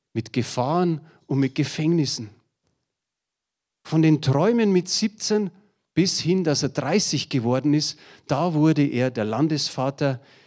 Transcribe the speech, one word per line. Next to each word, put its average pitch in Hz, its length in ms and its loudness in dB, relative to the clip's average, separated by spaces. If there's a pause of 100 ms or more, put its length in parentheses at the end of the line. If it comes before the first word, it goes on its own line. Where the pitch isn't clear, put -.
(140)
mit 117 200 -6
Gefahren 151 680 0 (260)
und 135 120 -2
mit 131 160 0
Gefängnissen. 151 720 -2 (1500)
Von 160 180 0
den 156 200 4
Träumen 202 500 2
mit 180 180 2
siebzehn 214 640 -2 (420)
bis 180 260 0
hin, 180 240 0
dass 151 200 0
er - 60 0
dreißig 147 600 -2
geworden 131 440 0
ist, 151 260 -2 (280)
da 160 260 -2
wurde 151 320 4
er 127 260 0
der 113 140 -4
Landesvater 139 960 -2 (260)